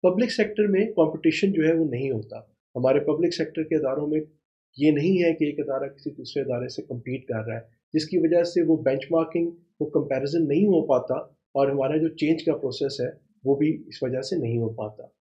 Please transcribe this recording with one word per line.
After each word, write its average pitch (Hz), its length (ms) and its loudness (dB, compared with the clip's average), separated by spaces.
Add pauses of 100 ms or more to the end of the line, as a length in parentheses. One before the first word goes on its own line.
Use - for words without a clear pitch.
Public 190 280 2
sector 214 360 0
में 202 260 2
competition 160 580 2
जो 160 120 0
है 160 100 4
वो 165 120 0
नहीं 135 260 -4
होता। 113 440 -10 (220)
हमारे 131 220 4
public 156 340 0
sector 160 300 -4
के 156 120 -2
इदारों 147 320 -2
में 151 140 0 (580)
ये 151 120 6
नहीं 175 320 2
है 165 100 4
कि 151 160 0
एक 143 100 -8
इदारा 139 280 -4
किसी - 240 -12
दूसरे - 320 -6
इदारे 127 260 -4
से - 120 -10
compete 123 420 -8
कर 110 240 -4
रहा 113 100 -6
है, - 120 -14 (240)
जिसकी 156 240 0
वजह 170 260 4
से 170 180 0
वो 156 160 4
benchmarking, 160 760 0 (280)
वो 156 40 -2
कंपैरिजन 143 560 0
नहीं 156 260 4
हो 170 140 4
पाता - 560 -2 (180)
और 139 160 2
हमारा 139 260 0
जो 160 120 2
change 156 320 0
का 160 120 0
process 131 480 -4
है 127 180 -6 (260)
वो 139 100 4
भी 151 160 2
इस - 320 -8
वजह 127 180 -4
से - 140 -4
नहीं 120 240 -2
हो 113 100 -2
पाता। - 520 -10